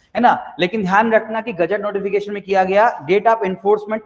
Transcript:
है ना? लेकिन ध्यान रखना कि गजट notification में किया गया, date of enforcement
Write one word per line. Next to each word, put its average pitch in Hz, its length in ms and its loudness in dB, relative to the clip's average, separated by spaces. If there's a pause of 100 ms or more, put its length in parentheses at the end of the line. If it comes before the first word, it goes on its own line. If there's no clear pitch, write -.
(160)
है 220 40 -2
ना? - 380 2
लेकिन 180 240 -2
ध्यान 208 300 2
रखना 220 280 0
कि 196 120 -8
गजट 185 280 -2
notification 202 520 -4
में 202 100 -10
किया 190 220 2
गया, 196 420 2
date 196 200 2
of 226 120 4
enforcement 208 680 -2